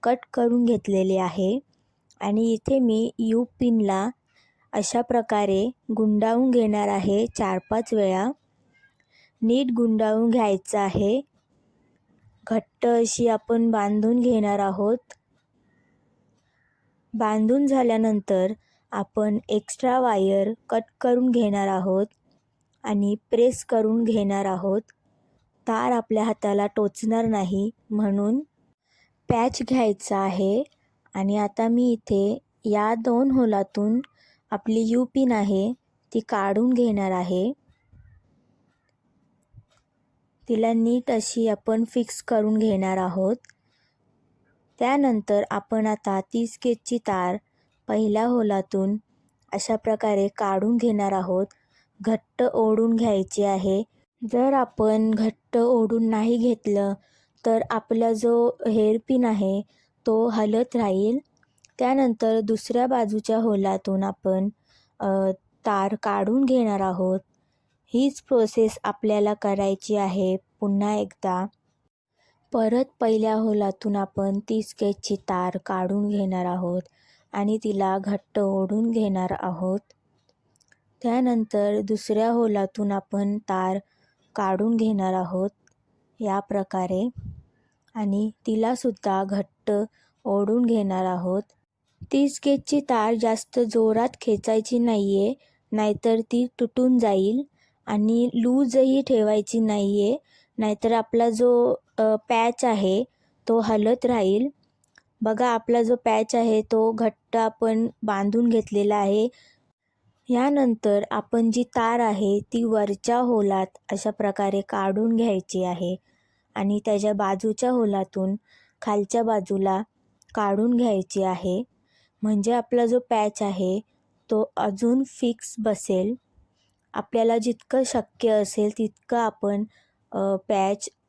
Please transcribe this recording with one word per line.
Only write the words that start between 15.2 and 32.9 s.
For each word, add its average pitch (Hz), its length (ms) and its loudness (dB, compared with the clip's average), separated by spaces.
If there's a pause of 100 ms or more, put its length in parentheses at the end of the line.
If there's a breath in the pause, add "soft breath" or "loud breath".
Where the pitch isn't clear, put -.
बांधून 220 520 2
झाल्यानंतर 220 840 2 (380)
आपण 214 480 -2 (100)
एक्स्ट्रा 247 520 0
वायर 196 520 2 (160)
कट 226 140 -2 (180)
करून 247 300 2
घेणार 202 380 0
आहोत 190 380 0 (760)
आणि 202 320 0 (160)
प्रेस 240 340 2
करून 226 400 0
घेणार 202 400 0
आहोत. 196 360 -2 (880)
तार 240 220 0
आपल्या 220 320 0
हाताला 202 420 0
टोचणार 220 580 -2
नाही 202 460 -2 (200)
म्हणून. 208 500 0 (880)
पॅच 240 300 0 (100)
घ्यायचा 214 500 0
आहे 196 440 0 (520)
आणि 202 220 -2
आता 208 320 -2
मी 240 240 2
इथे 208 460 -2 (260)
या 208 300 0